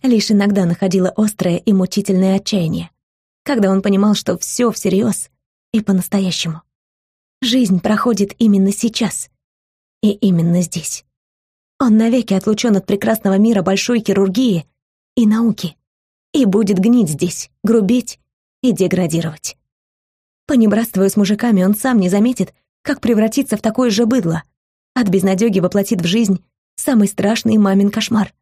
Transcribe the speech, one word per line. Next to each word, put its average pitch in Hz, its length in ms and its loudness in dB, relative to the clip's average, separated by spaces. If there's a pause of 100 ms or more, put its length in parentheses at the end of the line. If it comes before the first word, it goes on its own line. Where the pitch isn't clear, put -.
Лишь 233 280 2
иногда 202 340 2
находила 180 500 0
острое 190 420 -2
и 214 160 0
мучительное 190 640 0
отчаяние, 170 540 -4 (520)
когда 208 280 0
он 190 100 2
понимал, 202 340 2
что 180 220 -4
все - 340 -2
всерьез 196 580 -2 (440)
и 220 80 2
по-настоящему. 185 800 -2 (800)
Жизнь 226 400 2
проходит 208 580 0
именно 202 320 4
сейчас - 580 -4 (720)
и 214 100 2
именно 175 500 2
здесь. - 440 -8 (760)
Он 226 180 4
навеки 226 360 2
отлучен 208 440 0
от - 80 -4
прекрасного 208 520 0
мира 214 240 4
большой 196 380 0
хирургии 196 680 0 (500)
и 226 120 2
науки 220 500 -2 (560)
и 269 120 2
будет 202 320 2
гнить 220 320 2
здесь, 170 400 -6 (140)
грубеть 226 560 0 (420)
и 254 100 2
деградировать. 165 880 -2 (880)
Понебратствуя 214 640 2
с - 60 -6
мужиками, 208 480 2
он 202 120 2
сам 247 240 0
не 180 100 0
заметит, 240 440 0 (300)
как 285 180 -4
превратится 220 560 0
в - 40 -8
такое 240 280 0
же 220 160 0
быдло, 170 380 -2 (500)
от 233 160 -2
безнадеги 196 500 0
воплотит 180 420 -2
в 170 40 -4
жизнь 196 380 0 (320)
самый 220 320 2
страшный 220 500 -2
мамин 202 320 2
кошмар. 214 520 -4